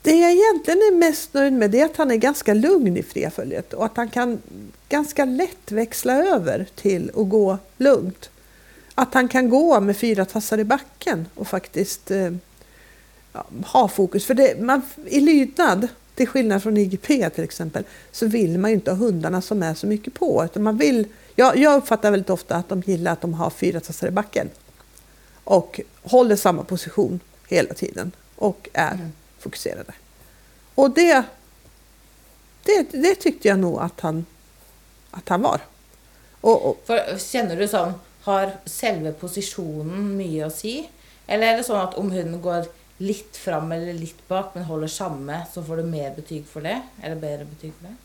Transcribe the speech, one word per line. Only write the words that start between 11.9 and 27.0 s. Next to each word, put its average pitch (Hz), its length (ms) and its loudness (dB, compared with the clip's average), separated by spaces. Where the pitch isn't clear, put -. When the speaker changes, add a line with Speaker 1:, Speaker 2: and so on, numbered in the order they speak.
Speaker 1:
eh, 190 200 0
ja, - 120 -12
ha 240 220 2
fokus. 196 380 -2
För 262 80 0
det, 262 280 4
man, 254 200 2
i 285 140 2
lydnad, 269 680 4
till 254 120 0
skillnad 214 360 0
från 214 140 2
I 208 80 4
G 185 160 -4
P 247 280 0
till 160 140 -6
exempel, 165 400 -6
så - 160 -4
vill 202 320 0
man 208 120 0
ju 220 40 4
inte - 160 0
ha 185 60 -2
hundarna 185 440 0
som 202 220 -2
är 160 100 -2
så 180 140 -6
mycket 214 260 -4
på, 294 320 0
utan 190 180 -4
man 214 140 0
vill, 247 300 2
jag, 254 220 6
jag 285 200 6
uppfattar 220 340 2
väldigt 196 180 0
ofta - 260 -2
att 175 140 -4
de 185 160 -4
gillar 175 260 0
att 160 100 -4
de 170 120 -4
har 165 160 -2
fyra 175 300 -4
tassar 165 280 -8
i 175 40 -2
backen 202 380 -4
och - 380 0
håller 240 340 4
samma 185 280 0
position 180 560 -4